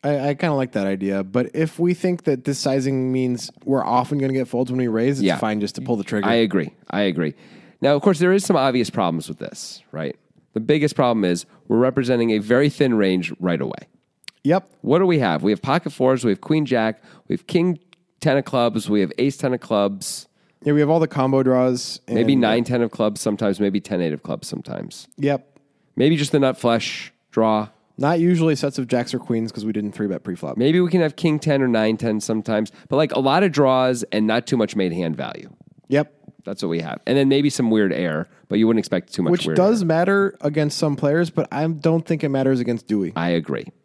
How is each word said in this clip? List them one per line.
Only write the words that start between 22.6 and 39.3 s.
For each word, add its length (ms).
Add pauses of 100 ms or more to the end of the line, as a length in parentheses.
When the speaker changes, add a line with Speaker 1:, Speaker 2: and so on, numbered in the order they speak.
Speaker 2:
ten 160
of 120
clubs 280
sometimes, 400
maybe 200
ten, 200
eight 120
of 100
clubs 260
sometimes. 600 (100)
Speaker 1:
Yep. 400 (380)
Speaker 2:
Maybe 200
just 160
the 60
nut 180
flush 560 (200)
draw. 360 (300)
Speaker 1:
Not 220
usually 360
sets 220
of 80
jacks 260
or 60
queens 340
'cause 140
we 60
didn't 200
three-bet 300
pre-flop. 340
Speaker 2:
Maybe 240
we 100
can 100
have 160
king 240
ten 200
or 80
nine 280
ten 240
sometimes. 500 (180)
But, 80
like, 180
a 60
lot 220
of 100
draws 600
and 160
not 180
too 100
much 200
made 160
hand 240
value. 340 (380)
Speaker 1:
Yep. 240 (320)
Speaker 2:
That's 180
what 60
we 120
have. 260
And 120
then 100
maybe 220
some 200
weird 220
air, 360 (200)
but 120
you 80
wouldn't 100
expect 340
too 100
much 100